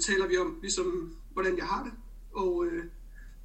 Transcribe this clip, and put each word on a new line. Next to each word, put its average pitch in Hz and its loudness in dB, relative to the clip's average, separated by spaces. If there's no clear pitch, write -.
taler 190 6
vi 175 4
om, 165 2
ligesom, 180 0
hvordan 185 2
jeg 165 -2
har 208 0
det, 240 -6
og, 175 2
øh, 170 -2